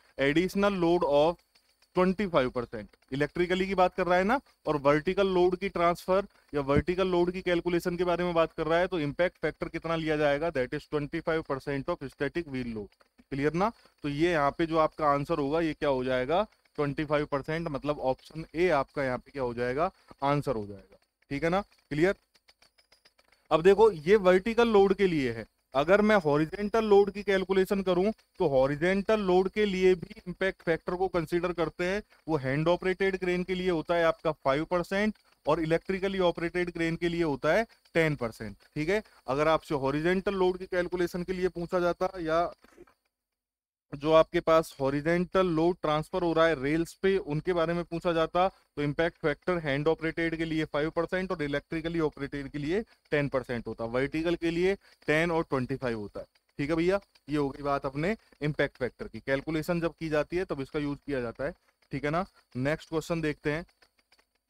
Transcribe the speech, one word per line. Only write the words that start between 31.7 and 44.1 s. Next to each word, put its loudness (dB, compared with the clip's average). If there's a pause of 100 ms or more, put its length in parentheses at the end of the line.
हैं, -2 (260)
वो 2
hand -2
operated 0
grain 0
के -4
लिए 0
होता 0
है 4
आपका 0
फ़ाइव 0
परसेंट -2 (320)
और 2
electrically -2
operated 0
grain -2
के -2
लिए -2
होता 0
है 2 (280)
टेन 2
परसेंट, -8 (180)
ठीक -4
है। 0 (260)
अगर 0
आपसे 0
horizontal 0
load 0
की -12
calculation -2
के -6
लिए -2
पूछा -4
जाता 0 (100)
या 0 (1400)
जो -2